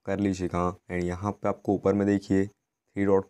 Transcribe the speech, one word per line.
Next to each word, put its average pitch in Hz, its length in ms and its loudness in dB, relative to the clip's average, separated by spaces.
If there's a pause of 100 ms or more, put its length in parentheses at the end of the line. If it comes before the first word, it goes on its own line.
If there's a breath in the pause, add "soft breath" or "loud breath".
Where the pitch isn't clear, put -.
कर 98 140 -4
लीजिएगा। 90 560 -2 (140)
And 90 140 -4
यहाँ 90 280 -4
पे - 160 -6
आपको 101 260 -2
ऊपर 95 200 2
में 101 120 2
देखिए, 101 400 2
थ्री - 580 -8
डॉट 98 260 2